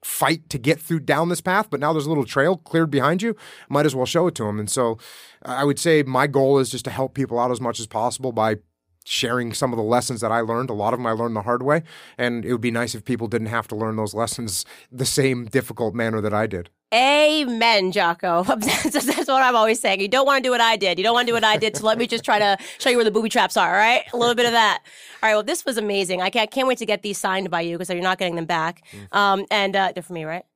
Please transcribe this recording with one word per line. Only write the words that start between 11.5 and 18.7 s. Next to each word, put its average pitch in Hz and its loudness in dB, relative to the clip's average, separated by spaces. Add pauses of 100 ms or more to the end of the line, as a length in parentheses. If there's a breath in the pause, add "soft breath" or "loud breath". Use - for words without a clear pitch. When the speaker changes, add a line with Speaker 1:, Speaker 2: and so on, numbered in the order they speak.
Speaker 1:
way, 151 2 (340 loud breath)
and 120 -2
it 104 -4
would 120 -4
be 120 -2
nice 117 -4
if 107 -14
people 117 -4
didn't 113 -4
have 113 -4
to 113 -8
learn 110 -4
those 107 -4
lessons 113 -4 (280 loud breath)
the 127 -4
same 131 0
difficult 117 -2
manner 113 0
that 104 -2
I 107 0
did. 92 -6 (500)
Speaker 2:
Amen, 233 2
Jocko. 170 0
<laughs> 190 -4
That's, 262 -2